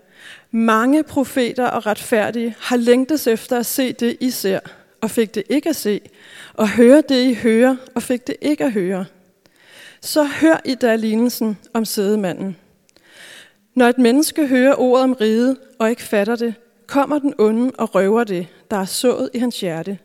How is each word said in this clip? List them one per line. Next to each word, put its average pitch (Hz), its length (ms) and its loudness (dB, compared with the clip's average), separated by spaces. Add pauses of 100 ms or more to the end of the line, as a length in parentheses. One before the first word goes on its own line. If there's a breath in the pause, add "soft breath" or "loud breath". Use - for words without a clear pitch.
(500 loud breath)
mange 226 520 2
profeter 247 640 -2
og 226 200 -4
retfærdige 220 760 -2
har - 160 -2
længtes 254 500 2
efter 233 320 -2
at 233 80 -4
se 262 260 -2
det, 240 280 -4
I 254 100 -2
ser, 190 300 -4 (400 loud breath)
og 220 100 -4
fik 226 240 -2
det 214 140 -4
ikke 277 200 -2
at 302 80 -2
se, 208 240 -4 (540 loud breath)
og 214 140 0
høre 240 400 8
det, 254 220 2
I 240 40 0
hører, 233 420 2 (180)
og 233 80 -6
fik 247 240 -6
det 277 140 -8
ikke 294 240 -2
at 262 80 -2
høre. 190 320 -4 (960 loud breath)
Så - 240 0
hør 294 400 2
I 269 100 -2
da 233 220 0
lignelsen 220 600 -2 (160)
om 226 100 -2
sædemanden. 196 720 -4 (1160 loud breath)
Når 247 140 4
et 247 100 0
menneske 285 480 2
hører 262 280 4
ordet 254 300 2
om 262 80 2
riget 240 440 0 (220)
og 220 120 0
ikke 240 120 -6
fatter 220 340 -2
det, 226 180 -4 (320)
kommer 285 320 -2
den 277 200 -4
onde 220 400 0
og 226 160 -4
røver 202 300 2
det, 185 220 -6 (240 soft breath)
der 220 60 -2
er 190 80 -2
sået 247 500 -2
i 247 40 -6
hans 240 220 -4
hjerte. 175 440 -8